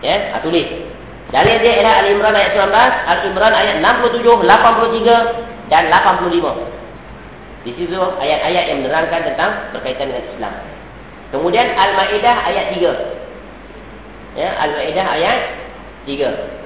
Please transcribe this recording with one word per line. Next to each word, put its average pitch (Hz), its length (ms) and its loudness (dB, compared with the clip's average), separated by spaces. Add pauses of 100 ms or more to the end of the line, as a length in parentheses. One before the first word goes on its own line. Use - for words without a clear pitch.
Ya, 151 120 2 (200)
ha, - 80 -
tulis. 160 240 0 (640)
Dalil 202 320 4
dia 233 160 6
ialah 220 140 6 (100)
Al-Imran 208 320 4
ayat 196 160 4
sembilan 196 240 2
belas, - 180 6 (140)
Al-Imran 190 480 2
ayat 208 240 2
enam 196 140 4 (100)
puluh 233 160 2
tujuh, 233 240 6
lapan 220 320 6
puluh 226 240 2
tiga 233 180 6 (540)
dan 160 160 4
lapan 180 320 4
puluh 175 160 0
lima. 156 160 0 (1120)
Di 120 160 -10
situ 175 160 -4
ayat-ayat 175 720 0
yang 143 160 -2
menerangkan 160 380 0 (100)
tentang 180 400 -4
berkaitan 131 400 -6
dengan 120 160 -8
Islam. 104 260 -10 (760)
Kemudian 180 400 0
Al-Maidah 202 640 2 (160)
ayat - 140 -2 (100)
tiga. 170 160 2 (1400)
Ya, 165 240 -2
Al-Maidah 151 480 -2
ayat 147 300 0 (680)
tiga. 139 640 -6